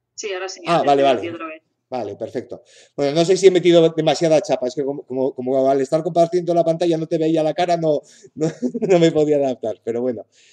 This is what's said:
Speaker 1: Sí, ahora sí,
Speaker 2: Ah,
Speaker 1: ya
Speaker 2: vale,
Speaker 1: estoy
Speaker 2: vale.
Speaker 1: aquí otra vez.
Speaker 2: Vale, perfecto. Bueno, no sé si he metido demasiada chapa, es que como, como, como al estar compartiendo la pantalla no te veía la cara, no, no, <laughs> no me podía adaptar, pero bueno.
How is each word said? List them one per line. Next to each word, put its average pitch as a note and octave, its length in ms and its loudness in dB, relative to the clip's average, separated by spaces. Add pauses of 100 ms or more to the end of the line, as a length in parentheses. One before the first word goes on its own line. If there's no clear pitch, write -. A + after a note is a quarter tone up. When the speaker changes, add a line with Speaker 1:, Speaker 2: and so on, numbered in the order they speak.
(160)
Speaker 1:
Sí, G3+ 180 -10
ahora F#3 160 -8
sí, F#3 160 -16
Speaker 2:
Ah, E3+ 140 0
Speaker 1:
ya C3 60 0
Speaker 2:
vale, C#3+ 160 4
Speaker 1:
estoy - 20 4
Speaker 2:
vale. C3 160 2
Speaker 1:
aquí - 100 -8
otra E3 180 -12
vez. D#3+ 160 -18 (260)
Speaker 2:
Vale, G#2+ 260 -8
perfecto. G#2+ 460 -10 (340)
Bueno, C#3+ 200 -2
no E3 100 4
sé F#3 100 2
si F#3 120 2
he F#3 40 6
metido E3+ 380 4
demasiada D#3 520 0
chapa, B2+ 260 -4
es - 80 -8
que D3 80 -4
como, C#3 200 -8
como, C3 300 -4
como C3 340 -2
al C#3 140 2
estar D#3 220 -2
compartiendo E3+ 500 0
la E3+ 100 4
pantalla E3 340 0
no D#3+ 100 -4
te E3+ 100 -2
veía D#3+ 240 0
la D#3 140 -2
cara, F3 220 0
no, D#3 240 0 (340)
no, D#3 120 -2
<laughs> - 340 -6
no F#3 180 4
me E3 120 6
podía D3+ 260 2
adaptar, B2+ 460 -2
pero A#2 180 -4
bueno. A#2+ 260 -6 (240)